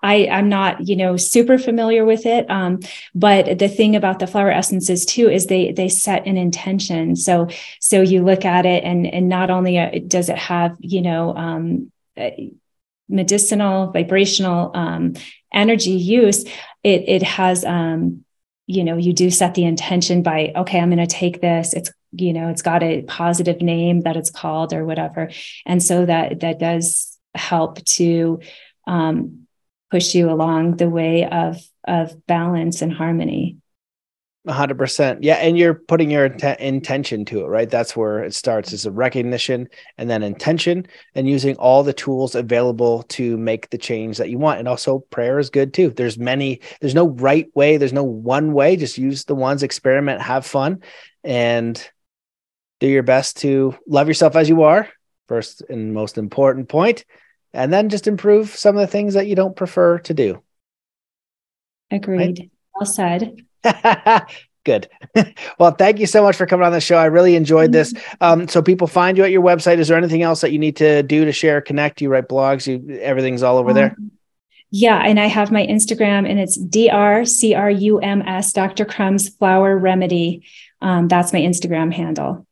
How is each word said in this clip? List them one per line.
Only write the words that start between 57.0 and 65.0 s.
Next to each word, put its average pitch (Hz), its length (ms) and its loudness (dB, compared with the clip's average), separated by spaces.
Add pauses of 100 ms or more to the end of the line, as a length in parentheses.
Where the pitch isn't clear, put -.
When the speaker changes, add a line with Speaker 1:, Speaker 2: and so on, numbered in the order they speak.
Speaker 2:
and 135 180 -4
then 202 200 2
just 202 160 -4
improve 208 500 0
some 208 180 2
of 202 60 0
the 196 60 2
things 208 280 -4
that 196 120 0
you 202 80 -2
don't 190 200 0
prefer 175 440 0
to 165 160 -8
do. 113 280 -2 (1500)
Speaker 1:
Agreed. 180 480 -2
Speaker 2:
Right? - 120 -20 (240)
Speaker 1:
Well 196 120 -6
said. 190 500 -4 (260)
Speaker 2:
<laughs> 220 640 2 (380)
Good. 113 240 0 (260)